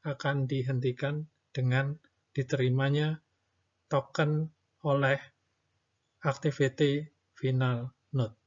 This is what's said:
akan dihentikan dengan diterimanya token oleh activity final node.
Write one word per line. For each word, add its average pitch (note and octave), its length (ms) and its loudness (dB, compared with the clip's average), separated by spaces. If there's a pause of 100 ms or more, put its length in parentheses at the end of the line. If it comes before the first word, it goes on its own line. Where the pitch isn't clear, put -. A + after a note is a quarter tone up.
akan C#3+ 400 -2
dihentikan C3+ 800 -2 (240)
dengan C3+ 480 0 (400)
diterimanya C#3 840 0 (680)
token D3+ 640 0 (320)
oleh C#3 320 2 (1040)
activity C#3+ 880 0 (240)
final B2+ 560 0 (240)
node. A#2+ 340 -2